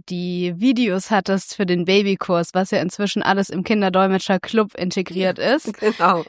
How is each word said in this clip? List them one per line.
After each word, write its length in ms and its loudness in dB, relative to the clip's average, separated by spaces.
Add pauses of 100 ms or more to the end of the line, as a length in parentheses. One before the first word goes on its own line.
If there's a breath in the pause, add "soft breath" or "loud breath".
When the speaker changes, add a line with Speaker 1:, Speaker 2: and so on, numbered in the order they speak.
Speaker 1:
die 480 -4
Videos 540 0
hattest 460 0
für 100 0
den 180 0
Babykurs, 720 2
was 160 0
ja 100 0
inzwischen 420 -2
alles 280 0
im 140 -4
Kinderdolmetscher-Club 1120 0
integriert 640 -2
ist. 420 0
Speaker 2:
Genau. 480 2